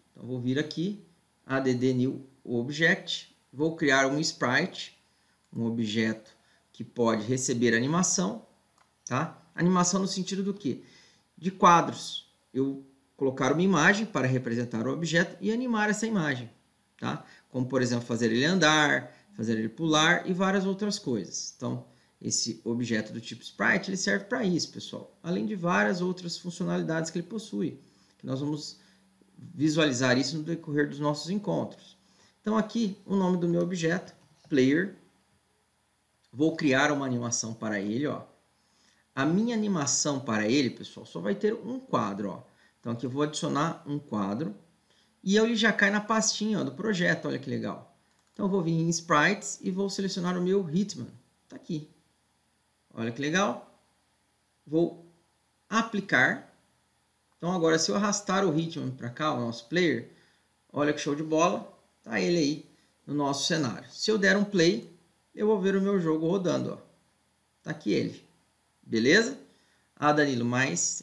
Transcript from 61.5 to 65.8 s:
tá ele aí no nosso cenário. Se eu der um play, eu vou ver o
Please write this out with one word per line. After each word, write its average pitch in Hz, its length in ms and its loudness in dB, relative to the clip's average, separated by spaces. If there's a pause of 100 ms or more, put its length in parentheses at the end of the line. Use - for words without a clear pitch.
tá 226 180 -4
ele 175 200 2
aí 151 260 0 (400)
no 143 80 -8
nosso 143 320 0
cenário. 143 460 -2
Se - 180 -2
eu 220 80 4
der 196 180 4
um 208 80 2
play, 196 480 2 (440)
eu 208 120 0
vou 214 120 4
ver 190 160 2
o 196 60 2